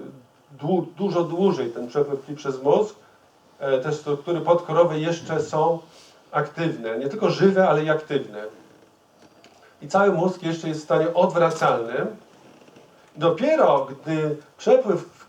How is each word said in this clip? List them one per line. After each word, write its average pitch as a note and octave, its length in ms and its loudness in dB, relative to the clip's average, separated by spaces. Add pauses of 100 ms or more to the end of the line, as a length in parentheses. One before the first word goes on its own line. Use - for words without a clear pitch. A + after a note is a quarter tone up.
(580)
dłu-, E3 280 0 (100)
dużo F3 280 -2
dłużej D#3 460 0
ten B2 180 -8
przepływ C#3+ 360 -2
krwi D3 120 -10
przez C3 260 -6
mózg, F3+ 340 2 (640)
e, C3+ 200 0
te D3 140 -4
struktury D3 480 -4
podkorowe E3 580 2
jeszcze D#3+ 420 -2
są E3 380 0 (540)
aktywne, D3+ 680 -4
nie C3+ 100 -6
tylko F3 220 0
żywe, F#3 380 4
ale D#3 160 2
i D#3 60 0
aktywne. A2+ 540 -4 (1400)
I D3 60 -16
cały G3 240 4
mózg F3+ 300 -2
jeszcze E3 260 -4
jest D3+ 120 -6
w - 40 -16
stanie D#3+ 300 2
odwracalnym. D3+ 1000 0 (1000)
Dopiero E3+ 760 2
gdy D3+ 460 -4 (220)
przepływ A3 720 2